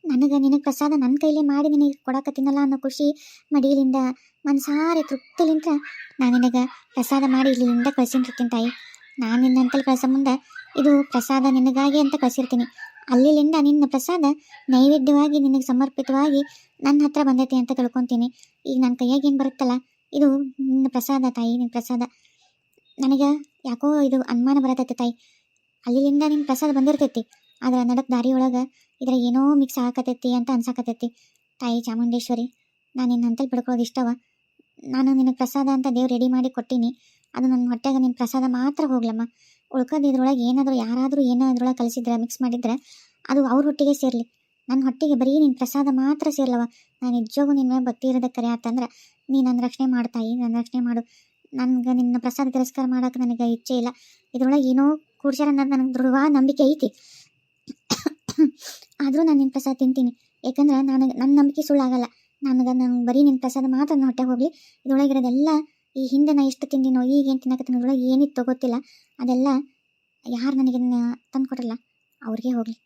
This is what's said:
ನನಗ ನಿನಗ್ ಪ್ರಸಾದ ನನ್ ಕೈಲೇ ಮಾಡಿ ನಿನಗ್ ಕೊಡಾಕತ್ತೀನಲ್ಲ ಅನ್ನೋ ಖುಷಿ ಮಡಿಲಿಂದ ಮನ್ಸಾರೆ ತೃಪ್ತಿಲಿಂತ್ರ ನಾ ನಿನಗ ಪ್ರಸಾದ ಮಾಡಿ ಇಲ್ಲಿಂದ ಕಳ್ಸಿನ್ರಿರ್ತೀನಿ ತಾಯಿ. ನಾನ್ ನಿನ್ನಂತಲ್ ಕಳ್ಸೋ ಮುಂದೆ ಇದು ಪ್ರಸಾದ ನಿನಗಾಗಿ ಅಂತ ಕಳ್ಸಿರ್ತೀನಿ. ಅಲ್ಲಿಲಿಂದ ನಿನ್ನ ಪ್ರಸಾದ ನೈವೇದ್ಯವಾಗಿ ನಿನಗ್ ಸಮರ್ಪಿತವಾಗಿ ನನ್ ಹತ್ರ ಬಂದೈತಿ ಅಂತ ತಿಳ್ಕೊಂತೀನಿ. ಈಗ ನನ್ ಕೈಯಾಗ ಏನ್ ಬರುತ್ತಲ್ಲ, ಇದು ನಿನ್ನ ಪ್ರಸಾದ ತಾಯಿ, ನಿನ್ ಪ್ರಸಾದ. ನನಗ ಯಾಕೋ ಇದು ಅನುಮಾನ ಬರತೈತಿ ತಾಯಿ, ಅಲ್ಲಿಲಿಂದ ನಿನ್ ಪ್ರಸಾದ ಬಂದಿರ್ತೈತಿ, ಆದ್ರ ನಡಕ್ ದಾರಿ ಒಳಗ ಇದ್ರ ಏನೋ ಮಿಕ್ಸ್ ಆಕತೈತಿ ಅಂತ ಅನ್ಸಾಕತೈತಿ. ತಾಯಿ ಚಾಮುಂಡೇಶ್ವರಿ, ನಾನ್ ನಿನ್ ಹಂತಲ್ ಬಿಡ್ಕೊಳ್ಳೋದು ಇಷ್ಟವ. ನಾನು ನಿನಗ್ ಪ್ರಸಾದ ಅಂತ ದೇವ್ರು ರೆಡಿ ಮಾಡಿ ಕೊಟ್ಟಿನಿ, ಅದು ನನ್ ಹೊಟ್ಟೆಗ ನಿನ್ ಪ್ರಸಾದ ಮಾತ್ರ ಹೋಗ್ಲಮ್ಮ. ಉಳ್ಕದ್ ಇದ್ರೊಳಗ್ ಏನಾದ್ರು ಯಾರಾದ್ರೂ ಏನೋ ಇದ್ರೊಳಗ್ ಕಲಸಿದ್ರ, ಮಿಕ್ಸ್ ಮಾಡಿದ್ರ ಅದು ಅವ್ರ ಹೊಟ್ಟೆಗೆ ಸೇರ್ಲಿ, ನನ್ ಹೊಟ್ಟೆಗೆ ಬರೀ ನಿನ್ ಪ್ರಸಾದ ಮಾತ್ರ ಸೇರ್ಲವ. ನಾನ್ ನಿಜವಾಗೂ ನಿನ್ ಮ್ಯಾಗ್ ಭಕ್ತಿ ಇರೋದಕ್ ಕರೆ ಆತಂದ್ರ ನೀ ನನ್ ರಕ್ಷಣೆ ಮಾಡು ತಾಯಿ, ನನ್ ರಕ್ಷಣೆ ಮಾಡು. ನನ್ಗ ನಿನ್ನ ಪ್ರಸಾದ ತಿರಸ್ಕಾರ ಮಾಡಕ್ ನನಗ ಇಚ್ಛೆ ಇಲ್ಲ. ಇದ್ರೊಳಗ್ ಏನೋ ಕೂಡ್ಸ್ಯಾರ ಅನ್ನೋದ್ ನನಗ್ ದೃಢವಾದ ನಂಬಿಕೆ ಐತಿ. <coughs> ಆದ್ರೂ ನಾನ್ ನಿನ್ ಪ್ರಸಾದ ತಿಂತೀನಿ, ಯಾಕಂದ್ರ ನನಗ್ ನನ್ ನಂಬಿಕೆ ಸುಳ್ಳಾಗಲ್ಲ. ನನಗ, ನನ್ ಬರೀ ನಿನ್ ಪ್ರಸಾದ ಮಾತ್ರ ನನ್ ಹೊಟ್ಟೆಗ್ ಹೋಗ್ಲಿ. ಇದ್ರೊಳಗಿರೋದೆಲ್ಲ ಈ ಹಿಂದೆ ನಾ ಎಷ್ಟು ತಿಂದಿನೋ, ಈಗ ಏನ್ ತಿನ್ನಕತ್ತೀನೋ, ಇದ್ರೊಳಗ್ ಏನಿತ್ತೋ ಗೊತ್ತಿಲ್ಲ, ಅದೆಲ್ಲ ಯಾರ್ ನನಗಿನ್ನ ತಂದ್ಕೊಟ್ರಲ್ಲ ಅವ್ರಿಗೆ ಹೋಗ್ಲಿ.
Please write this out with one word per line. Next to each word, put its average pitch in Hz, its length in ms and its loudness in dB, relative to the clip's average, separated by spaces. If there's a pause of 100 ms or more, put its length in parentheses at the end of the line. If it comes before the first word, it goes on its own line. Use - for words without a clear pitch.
ನನಗ 277 320 2
ನಿನಗ್ 277 240 2
ಪ್ರಸಾದ 294 340 -2
ನನ್ 269 220 0
ಕೈಲೇ 302 240 0
ಮಾಡಿ 285 260 0
ನಿನಗ್ 285 360 0
ಕೊಡಾಕತ್ತೀನಲ್ಲ 277 580 -2
ಅನ್ನೋ 269 160 0
ಖುಷಿ 285 340 -2 (400)
ಮಡಿಲಿಂದ 269 440 2 (500)
ಮನ್ಸಾರೆ 294 560 0
ತೃಪ್ತಿಲಿಂತ್ರ 311 680 -2 (520)
ನಾ 247 100 2
ನಿನಗ 247 260 2 (380)
ಪ್ರಸಾದ 269 320 -2
ಮಾಡಿ 262 240 2
ಇಲ್ಲಿಂದ 240 360 0 (100)
ಕಳ್ಸಿನ್ರಿರ್ತೀನಿ 247 540 -2
ತಾಯಿ. 233 200 -2 (480)
ನಾನ್ 240 240 0
ನಿನ್ನಂತಲ್ 262 420 2
ಕಳ್ಸೋ 262 240 0
ಮುಂದೆ 269 260 2 (460)
ಇದು 285 300 4
ಪ್ರಸಾದ 262 400 0
ನಿನಗಾಗಿ 269 480 2
ಅಂತ 285 220 0
ಕಳ್ಸಿರ್ತೀನಿ. 247 440 0 (460)
ಅಲ್ಲಿಲಿಂದ 294 500 4
ನಿನ್ನ 285 260 4
ಪ್ರಸಾದ 294 380 -2 (440)
ನೈವೇದ್ಯವಾಗಿ 285 720 4
ನಿನಗ್ 269 240 2
ಸಮರ್ಪಿತವಾಗಿ 269 760 0 (420)
ನನ್ 285 160 4
ಹತ್ರ 294 220 0
ಬಂದೈತಿ 262 340 2
ಅಂತ 254 180 0
ತಿಳ್ಕೊಂತೀನಿ. 247 520 -2 (400)
ಈಗ 262 140 -2
ನನ್ 247 160 2
ಕೈಯಾಗ 262 280 0
ಏನ್ 277 140 2
ಬರುತ್ತಲ್ಲ, 262 340 -2 (400)
ಇದು 277 300 2
ನಿನ್ನ 262 460 -2
ಪ್ರಸಾದ 254 420 -2
ತಾಯಿ, 233 260 -2
ನಿನ್ 240 140 -4
ಪ್ರಸಾದ. 240 320 -6 (1000)
ನನಗ 269 220 2 (420)
ಯಾಕೋ 285 380 0
ಇದು 262 180 2
ಅನುಮಾನ 254 400 0
ಬರತೈತಿ 254 340 -2
ತಾಯಿ, 240 160 -2 (760)
ಅಲ್ಲಿಲಿಂದ 277 420 2
ನಿನ್ 294 160 0
ಪ್ರಸಾದ 277 300 -2
ಬಂದಿರ್ತೈತಿ, 269 520 0 (360)
ಆದ್ರ 254 220 0
ನಡಕ್ 247 260 -2
ದಾರಿ 247 220 0
ಒಳಗ 254 220 0 (460)
ಇದ್ರ 254 140 -2
ಏನೋ 262 400 2
ಮಿಕ್ಸ್ 269 240 0
ಆಕತೈತಿ 247 560 -2
ಅಂತ 240 180 -2
ಅನ್ಸಾಕತೈತಿ. 240 560 -4 (520)
ತಾಯಿ 240 200 -2
ಚಾಮುಂಡೇಶ್ವರಿ, 233 680 -4 (500)
ನಾನ್ 254 120 -2
ನಿನ್ 240 160 0
ಹಂತಲ್ 240 240 -2
ಬಿಡ್ಕೊಳ್ಳೋದು 247 340 -2
ಇಷ್ಟವ. 240 260 -4 (760)
ನಾನು 262 300 0
ನಿನಗ್ 262 220 2
ಪ್ರಸಾದ 269 360 -2
ಅಂತ 262 220 -2
ದೇವ್ರು 254 200 0
ರೆಡಿ 247 140 0
ಮಾಡಿ 254 220 0
ಕೊಟ್ಟಿನಿ, 240 440 -4 (400)
ಅದು 247 120 -2
ನನ್ 247 220 0
ಹೊಟ್ಟೆಗ 254 300 -2
ನಿನ್ 254 160 0
ಪ್ರಸಾದ 254 320 -4
ಮಾತ್ರ 262 400 -2
ಹೋಗ್ಲಮ್ಮ. 226 360 -2 (520)
ಉಳ್ಕದ್ 277 320 -2
ಇದ್ರೊಳಗ್ 262 320 2
ಏನಾದ್ರು 262 360 0
ಯಾರಾದ್ರೂ 254 480 -2
ಏನೋ 254 300 2
ಇದ್ರೊಳಗ್ 254 260 -2
ಕಲಸಿದ್ರ, 240 380 -4
ಮಿಕ್ಸ್ 233 260 -6
ಮಾಡಿದ್ರ 240 280 -2 (580)
ಅದು 269 180 2
ಅವ್ರ 262 180 2
ಹೊಟ್ಟೆಗೆ 285 300 2
ಸೇರ್ಲಿ, 247 280 -2 (460)
ನನ್ 262 140 0
ಹೊಟ್ಟೆಗೆ 269 320 0
ಬರೀ 262 240 2
ನಿನ್ 285 160 4
ಪ್ರಸಾದ 269 360 -2
ಮಾತ್ರ 285 400 0
ಸೇರ್ಲವ. 254 300 -2 (420)
ನಾನ್ 247 100 -2
ನಿಜವಾಗೂ 262 400 0
ನಿನ್ 269 160 2
ಮ್ಯಾಗ್ 254 160 0
ಭಕ್ತಿ 247 240 -4
ಇರೋದಕ್ 254 260 -2
ಕರೆ 233 120 -4
ಆತಂದ್ರ 233 380 -4 (460)
ನೀ 269 120 2
ನನ್ 247 200 0
ರಕ್ಷಣೆ 254 240 -2
ಮಾಡು 240 220 0
ತಾಯಿ, 226 260 -4
ನನ್ 233 220 -2
ರಕ್ಷಣೆ 233 240 -4
ಮಾಡು. 240 200 -2 (540)
ನನ್ಗ 254 380 -2
ನಿನ್ನ 247 260 2
ಪ್ರಸಾದ 247 320 -4
ತಿರಸ್ಕಾರ 262 380 -4
ಮಾಡಕ್ 254 300 -2
ನನಗ 240 220 -2
ಇಚ್ಛೆ 233 340 -2
ಇಲ್ಲ. 240 140 -2 (460)
ಇದ್ರೊಳಗ್ 262 320 2
ಏನೋ 277 300 2
ಕೂಡ್ಸ್ಯಾರ 285 520 -4
ಅನ್ನೋದ್ 277 200 0
ನನಗ್ 262 260 0
ದೃಢವಾದ 262 360 2
ನಂಬಿಕೆ 277 320 2
ಐತಿ. 269 260 0 (800)
<coughs> - 920 -4 (400)
ಆದ್ರೂ 285 220 0
ನಾನ್ 311 160 4
ನಿನ್ 269 120 2
ಪ್ರಸಾದ 269 240 -4
ತಿಂತೀನಿ, 254 360 0 (340)
ಯಾಕಂದ್ರ 277 360 2
ನನಗ್ 269 380 0
ನನ್ 277 180 2
ನಂಬಿಕೆ 285 260 2
ಸುಳ್ಳಾಗಲ್ಲ. 254 420 0 (380)
ನನಗ, 254 300 0
ನನ್ 247 340 0
ಬರೀ 254 160 2
ನಿನ್ 269 160 4
ಪ್ರಸಾದ 262 300 -4
ಮಾತ್ರ 285 260 0
ನನ್ 269 100 2
ಹೊಟ್ಟೆಗ್ 254 240 0
ಹೋಗ್ಲಿ. 254 180 0 (400)
ಇದ್ರೊಳಗಿರೋದೆಲ್ಲ 269 640 2 (480)
ಈ 269 100 -4
ಹಿಂದೆ 285 260 2
ನಾ 285 100 4
ಎಷ್ಟು 269 240 -2
ತಿಂದಿನೋ, 262 360 0
ಈಗ 269 260 2
ಏನ್ 262 120 0
ತಿನ್ನಕತ್ತೀನೋ, 254 380 -2
ಇದ್ರೊಳಗ್ 254 200 0
ಏನಿತ್ತೋ 262 440 0
ಗೊತ್ತಿಲ್ಲ, 254 320 -2 (440)
ಅದೆಲ್ಲ 254 300 0 (800)
ಯಾರ್ 247 280 -4
ನನಗಿನ್ನ 247 380 0 (380)
ತಂದ್ಕೊಟ್ರಲ್ಲ 254 400 -6 (500)
ಅವ್ರಿಗೆ 233 340 -6
ಹೋಗ್ಲಿ. 226 180 -6 (120)